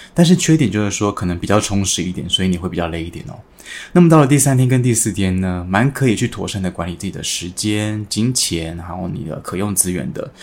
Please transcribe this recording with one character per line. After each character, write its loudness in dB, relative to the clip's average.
但 6
是 6
缺 4
点 2
就 0
是 0
说 0
可 -6
能 -2
比 -6
较 4
充 0
实 -2
一 -4
点， -8
所 0
以 2
你 2
会 -6
比 -6
较 -2
累 -6
一 -8
点 -12
哦。 -14
那 6
么 8
到 8
了 6
第 4
三 2
天 4
跟 4
第 2
四 0
天 0
呢， -2
蛮 2
可 0
以 4
去 0
妥 -6
善 -6
的 -2
管 -6
理 -8
自 -14
己 -6
的 -10
时 -6
间、 -2
金 0
钱， -2
然 -12
后 -8
你 -6
的 -8
可 -10
用 -2
资 -2
源 -4
的。 -10